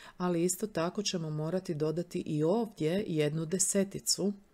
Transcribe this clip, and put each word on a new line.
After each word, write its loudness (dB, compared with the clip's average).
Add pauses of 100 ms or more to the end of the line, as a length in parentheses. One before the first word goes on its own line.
(180)
ali 2
isto 0
tako -2
ćemo -2
morati -2
dodati -2
i 0
ovdje 2
jednu 0
deseticu 0 (200)